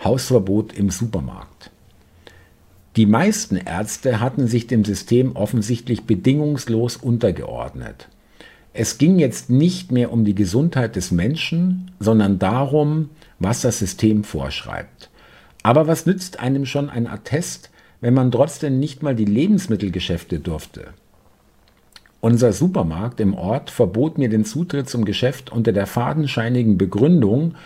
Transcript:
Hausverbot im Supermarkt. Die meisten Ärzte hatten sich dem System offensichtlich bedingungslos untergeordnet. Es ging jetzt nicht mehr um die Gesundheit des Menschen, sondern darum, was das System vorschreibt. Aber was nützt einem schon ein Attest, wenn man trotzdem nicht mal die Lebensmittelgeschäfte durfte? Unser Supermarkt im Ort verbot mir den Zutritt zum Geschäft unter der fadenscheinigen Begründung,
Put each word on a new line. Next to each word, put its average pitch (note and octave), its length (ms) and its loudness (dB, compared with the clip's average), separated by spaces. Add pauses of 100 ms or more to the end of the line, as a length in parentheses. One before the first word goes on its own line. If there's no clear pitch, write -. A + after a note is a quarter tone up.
Hausverbot G#2+ 680 0
im G2+ 160 0
Supermarkt. C#2+ 840 -8 (1300)
Die A2 80 6
meisten C3 500 2
Ärzte G#2+ 640 -2
hatten B2+ 280 0
sich A2+ 200 0
dem A2+ 160 2
System A#2+ 520 0
offensichtlich A2+ 680 -2
bedingungslos B2 920 0
untergeordnet. D#2+ 1120 -4 (640)
Es - 240 -4
ging F3+ 220 4
jetzt C3 300 0
nicht D3 420 2
mehr B2 200 2
um A#2 140 2
die G#2 100 2
Gesundheit A2+ 600 0
des - 140 -4
Menschen, E3 880 0
sondern G2+ 400 2
darum, D3 680 0 (300)
was - 220 -2
das A#2 180 -2
System G#2+ 460 2
vorschreibt. - 840 -10 (540)
Aber D3 240 4
was D#3+ 180 0
nützt - 340 -2
einem C3+ 260 -2
schon C#3+ 240 -4
ein A#2 180 -4
Attest, - 600 -8 (320)
wenn A#2+ 120 2
man C3 180 4
trotzdem C3+ 480 0
nicht D3+ 220 -4
mal C#3 140 0
die A2 100 0
Lebensmittelgeschäfte G2+ 1120 0
durfte? - 480 -10 (1300)
Unser A#2 320 4
Supermarkt A2+ 640 -2
im F#2+ 160 2
Ort G2+ 340 -4
verbot A#2+ 480 0
mir C3 120 0
den G#2+ 160 2
Zutritt C#3+ 440 -4
zum A#2 160 -2
Geschäft B2 460 -2
unter A#2 200 0
der G2 140 0
fadenscheinigen A#2+ 920 0
Begründung, B2 800 2 (100)